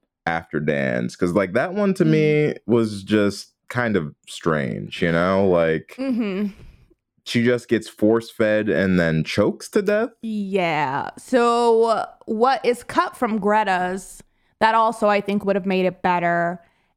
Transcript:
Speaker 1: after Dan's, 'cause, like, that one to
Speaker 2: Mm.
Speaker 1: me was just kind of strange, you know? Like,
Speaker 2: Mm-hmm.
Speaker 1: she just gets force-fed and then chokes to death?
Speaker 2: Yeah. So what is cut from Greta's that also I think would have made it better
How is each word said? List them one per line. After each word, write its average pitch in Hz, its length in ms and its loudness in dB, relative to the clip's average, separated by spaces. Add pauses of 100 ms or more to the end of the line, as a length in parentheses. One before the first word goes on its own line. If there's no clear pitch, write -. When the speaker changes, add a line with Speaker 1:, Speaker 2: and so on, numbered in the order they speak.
(240)
Speaker 1:
after 82 360 -4
Dan's, 67 560 -2
'cause, 87 160 -2
like, 95 220 0
that 160 200 -2
one 202 200 0
to 185 100 0
Speaker 2:
Mm. 160 60 2
Speaker 1:
me 151 440 2 (140)
was 110 340 0
just 101 520 0 (140)
kind 117 280 -2
of 76 180 -2 (140)
strange, 64 760 -4
you 87 80 2
know? 95 380 2
Like, 82 500 0
Speaker 2:
Mm-hmm. 208 540 -4 (720)
Speaker 1:
she 120 180 -2
just 123 260 0
gets 113 200 0
force-fed 107 800 0
and 92 320 2
then 80 240 2
chokes - 460 -2
to 220 120 2
death? 208 280 0 (120)
Speaker 2:
Yeah. 180 960 -2
So 233 840 2 (220)
what 233 380 0
is 240 200 0
cut - 320 -2
from 220 240 -2
Greta's 190 800 -2 (380)
that 220 160 4
also 226 320 2
I 208 120 4
think 202 240 -2
would 196 120 2
have 190 100 -2
made 185 200 0
it 180 160 -4
better 170 580 0 (360)